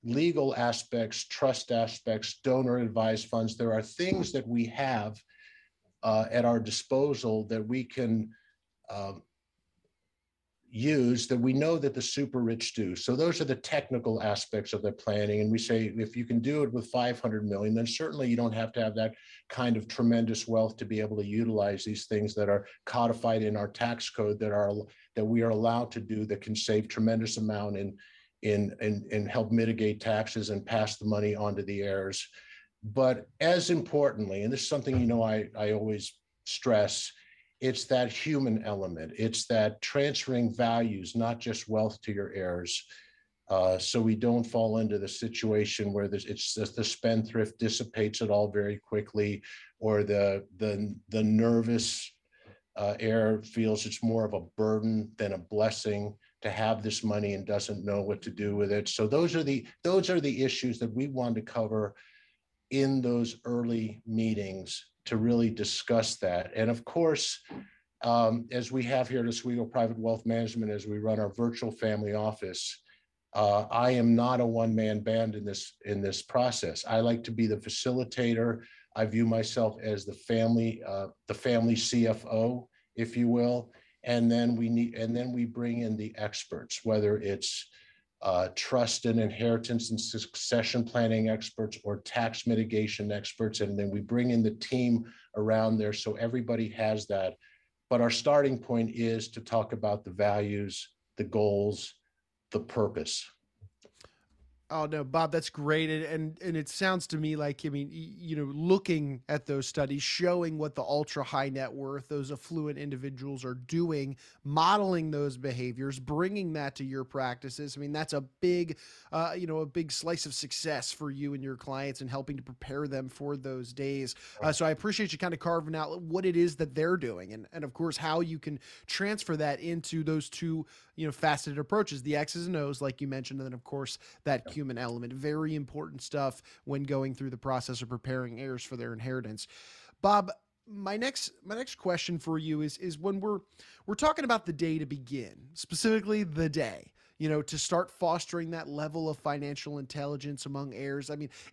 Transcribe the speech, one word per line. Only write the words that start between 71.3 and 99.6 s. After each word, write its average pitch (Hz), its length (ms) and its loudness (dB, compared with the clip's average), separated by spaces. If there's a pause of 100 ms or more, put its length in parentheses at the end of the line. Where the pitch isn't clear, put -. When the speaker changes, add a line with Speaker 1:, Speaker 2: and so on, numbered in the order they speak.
Speaker 1:
family 107 420 0
office, 107 640 -4 (560)
uh, 104 380 4
I 123 200 4
am 117 260 8
not 123 240 4
a 120 40 4
one-man 113 540 2
band 113 360 0
in 104 100 -8
this, - 400 -8
in 101 160 -2
this 98 200 -2
process. 120 640 0
I 113 140 2
like 117 240 2
to 117 80 -8
be 113 160 2
the 107 80 2
facilitator. 117 1080 0 (340)
I 110 80 2
view 110 200 2
myself 113 560 2
as 107 240 -2
the - 80 -8
family, 113 720 2
uh, 98 220 -4 (220)
the 104 40 -2
family 117 440 4
C 117 300 4
F 110 180 0
O, 117 420 0 (300)
if 117 180 -2
you 120 140 4
will. 120 420 2 (320)
And 120 260 4
then 117 280 4
we 117 100 0
need, 117 280 2
and 117 200 -2
then 123 160 -2
we 120 140 0
bring 120 380 -2
in 110 120 0
the 107 220 -6
experts, - 640 -8
whether 107 340 4
it's, - 520 -4 (540)
uh, 92 320 4
trust 120 500 0
and 113 140 4
inheritance 117 720 0
and 110 100 -2
succession 117 800 -2
planning 113 460 2
experts 110 540 -4
or 104 160 -2
tax 113 480 -2
mitigation 107 640 0
experts. 104 500 -4
And 101 160 -2
then 101 140 -2
we 101 80 -2
bring 120 320 2
in 117 100 6
the 110 140 2
team 120 500 2 (300)
around 110 420 4
there 107 160 0
so 107 220 -4
everybody 117 540 -2
has 110 380 0
that. 95 280 0 (560)
But 123 100 4
our 120 80 6
starting 139 480 4
point 117 380 0
is 113 340 0
to 113 120 -12
talk 110 300 0